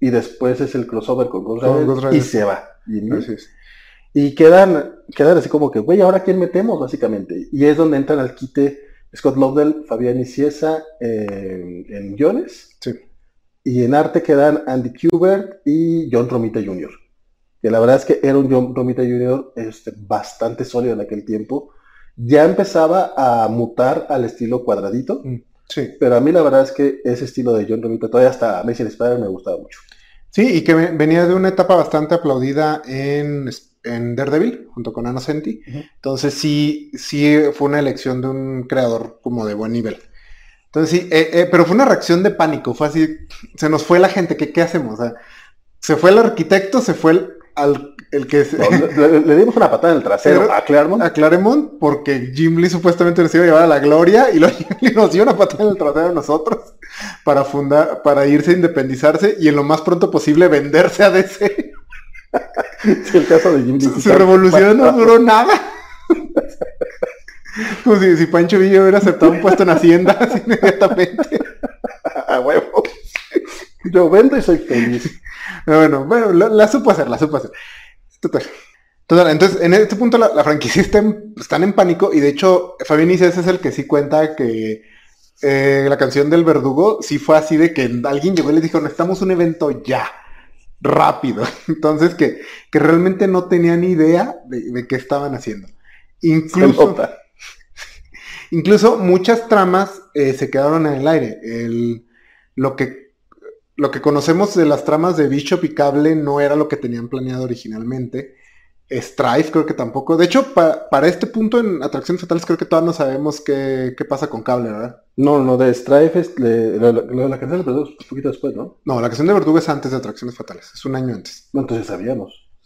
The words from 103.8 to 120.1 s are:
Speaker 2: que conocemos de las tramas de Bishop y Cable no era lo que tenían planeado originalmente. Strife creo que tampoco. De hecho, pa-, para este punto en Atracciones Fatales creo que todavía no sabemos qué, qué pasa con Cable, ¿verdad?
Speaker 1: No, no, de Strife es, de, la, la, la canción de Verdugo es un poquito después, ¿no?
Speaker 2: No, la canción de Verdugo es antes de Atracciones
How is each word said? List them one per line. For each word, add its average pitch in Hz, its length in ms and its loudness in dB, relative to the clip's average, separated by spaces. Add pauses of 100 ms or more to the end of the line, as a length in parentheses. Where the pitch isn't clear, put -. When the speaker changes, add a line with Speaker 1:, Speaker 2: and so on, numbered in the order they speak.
Speaker 2:
que 131 120 -10
conocemos 160 520 0
de 170 120 2
las 143 180 0
tramas 160 320 -2
de 147 100 0
Bishop 143 380 -4
y - 100 -8
Cable 147 420 0
no 143 240 -2
era 143 140 0
lo 151 140 0
que 143 80 -6
tenían 120 320 -10
planeado 127 360 -8
originalmente. 120 920 -10 (560)
Strife 131 600 -2
creo 160 140 0
que - 80 -6
tampoco. 131 420 -4
De 170 80 2
hecho, 262 280 0
pa-, 160 380 0
para 143 160 2
este 180 220 -2
punto 220 320 -2
en 196 200 -4
Atracciones 170 420 -6
Fatales 165 220 -4
creo 165 140 -2
que 180 60 -8
todavía 165 240 0
no 165 40 -2
sabemos 147 480 -4
qué, 135 560 -4
qué - 80 -10
pasa 143 220 -6
con 113 160 -12
Cable, 120 300 -4
¿verdad? 117 320 -12 (120)
Speaker 1:
No, 143 280 2
no, 127 120 2
de 127 160 2
Strife 151 460 2
es, 170 160 -4
de, 113 420 -2
la, 117 140 4
la, 127 380 -2
la 135 100 -6
canción 156 220 -6
de 180 60 -10
Verdugo 139 180 -4
es 147 60 -14
un - 180 -20
poquito 135 220 -8
después, 135 260 -8
¿no? - 280 -16
Speaker 2:
No, 127 160 -4
la 117 80 -2
canción 135 200 -2
de 202 60 2
Verdugo 160 240 2
es 156 100 -2
antes 139 240 -6
de 135 60 -4
Atracciones 120 380 -12